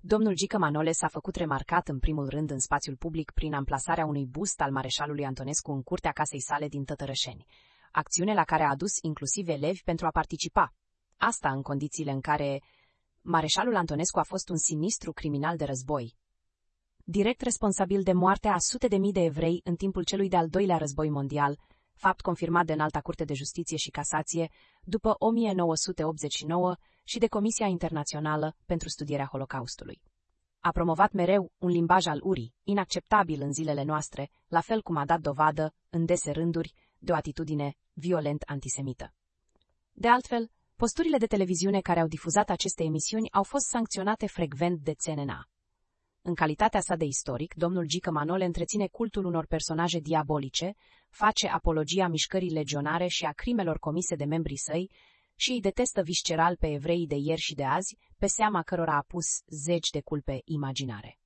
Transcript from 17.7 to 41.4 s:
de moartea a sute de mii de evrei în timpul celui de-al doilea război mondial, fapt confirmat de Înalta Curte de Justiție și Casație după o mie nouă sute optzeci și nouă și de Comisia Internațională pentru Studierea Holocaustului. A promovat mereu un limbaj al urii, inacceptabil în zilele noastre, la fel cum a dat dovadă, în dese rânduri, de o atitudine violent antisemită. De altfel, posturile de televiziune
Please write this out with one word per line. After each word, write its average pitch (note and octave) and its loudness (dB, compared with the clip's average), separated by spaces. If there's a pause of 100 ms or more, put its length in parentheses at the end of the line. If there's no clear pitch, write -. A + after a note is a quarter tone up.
de F#3 4
moartea F#3+ 4
a F#3+ 2
sute B3 0
de G3+ 4
mii G3 4
de F#3 2
evrei E3 2
în E3+ 0
timpul F#3+ -2
celui G3 0
de-al F3 4
doilea F3+ 2
război D#3 0
mondial, C#3+ 0 (360)
fapt - 2
confirmat E3+ 2
de D#3+ 0
Înalta D3+ 0
Curte - -4
de D3 -4
Justiție D3 -6
și D3 -4
Casație D#3 -2 (300)
după G#3 0
o A3 2
mie A3+ 2
nouă E3+ 2
sute E3+ -2
optzeci D#3 -4
și - -6
nouă F3 2 (280)
și - -6
de A3+ 4
Comisia A3 0
Internațională D#3 -2 (100)
pentru E3 -2
Studierea D3 -4
Holocaustului. - -8 (580)
A F3 0
promovat F3 4
mereu F#3 4
un F3+ 0
limbaj F3 6
al D3+ 0
urii, C3+ -2
inacceptabil F#3 2
în C#3+ -2
zilele D3 -2
noastre, D3 -4 (180)
la E3 4
fel A3 0
cum E3+ -2
a C#3+ 0
dat E3 2
dovadă, D#3 2 (160)
în E3 0
dese E3 0
rânduri, E3 0 (260)
de E3+ -2
o - 6
atitudine D3 -2 (160)
violent D#3 -2
antisemită. C3+ -8 (800)
De G#3+ 0
altfel, A#3+ 4 (260)
posturile D4 2
de A3+ 4
televiziune F#3+ 2